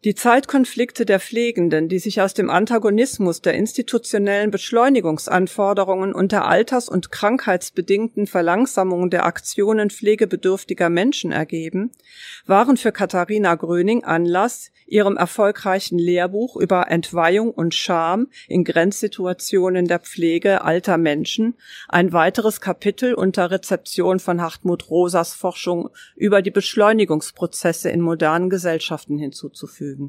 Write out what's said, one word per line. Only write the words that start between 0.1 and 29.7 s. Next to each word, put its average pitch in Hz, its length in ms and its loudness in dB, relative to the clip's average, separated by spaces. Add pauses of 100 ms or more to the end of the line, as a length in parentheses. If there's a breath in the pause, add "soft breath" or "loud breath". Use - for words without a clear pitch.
Zeitkonflikte 247 920 2
der 190 120 4
Pflegenden, 175 680 0
die 185 80 -2
sich 196 240 -2
aus 190 140 0
dem 196 160 0
Antagonismus 208 880 0
der 170 140 0
institutionellen 208 960 -2
Beschleunigungsanforderungen 196 1600 0
und 190 180 0
der 202 140 0
alters- 233 420 2
und - 240 -4
krankheitsbedingten 208 1160 -2
Verlangsamung 185 840 0
der 175 160 0
Aktionen 208 640 0
pflegebedürftiger 190 1000 0
Menschen 180 420 0
ergeben, 165 600 -4 (540 loud breath)
waren 240 320 4
für 226 140 0
Katharina 190 640 0
Gröning 175 480 0
Anlass, 175 680 0 (140)
ihrem 202 320 2
erfolgreichen 190 800 0
Lehrbuch 180 580 0
über 180 340 0
Entweihung 170 640 2
und 165 240 -2
Scham 175 520 0 (200 loud breath)
in 175 160 2
Grenzsituationen 180 1200 0
der 175 120 0
Pflege 170 640 0
alter 175 360 0
Menschen 165 580 0 (340 loud breath)
ein 175 240 2
weiteres 185 480 0
Kapitel 208 520 -2
unter 180 380 0
Rezeption 185 680 -2
von 175 220 -2
Hartmut 170 480 -4
Rosas 175 440 0
Forschung 175 560 -4 (260 loud breath)
über 202 260 4
die 196 100 -4
Beschleunigungsprozesse 196 1400 0
in 170 100 -2
modernen 170 500 0
Gesellschaften 165 680 -4
hinzuzufügen. 143 680 -12 (220)